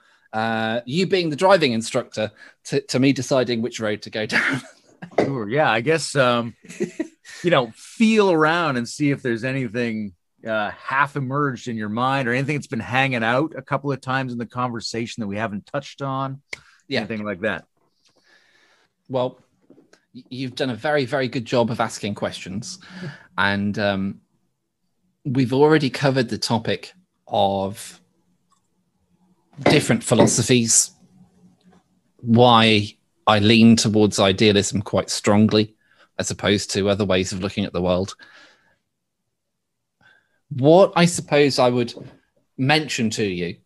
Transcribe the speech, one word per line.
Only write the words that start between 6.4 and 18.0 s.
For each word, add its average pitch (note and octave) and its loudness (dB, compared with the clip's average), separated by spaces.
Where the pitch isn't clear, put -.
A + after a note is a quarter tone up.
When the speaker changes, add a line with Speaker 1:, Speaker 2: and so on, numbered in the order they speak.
Speaker 1:
<laughs> - -12
Speaker 2:
you E3+ 0
know, B2 2
feel A3 2
around D#3 2
and A#2+ -4
see D3 -2
if C3+ -2
there's A#2 -4
anything, A#2 -6
uh, G#2+ -4
half C#3+ -2
emerged C3+ -4
in A2+ -6
your G#2+ -6
mind B2+ -2
or A#2+ 0
anything C#3 -2
that's - -8
been A#2 -8
hanging B2 -2
out B2+ 0
a A#2+ -12
couple C#3+ -6
of B2+ -8
times C3 -6
in A#2+ -8
the A#2 -8
conversation A#2 -8
that G#2+ -6
we G2 -8
haven't C#3 -6
touched - -10
on, C3+ -6
Speaker 1:
Yeah. B2+ -4
Speaker 2:
anything G#2+ -8
like G2 -8
that. G2 -6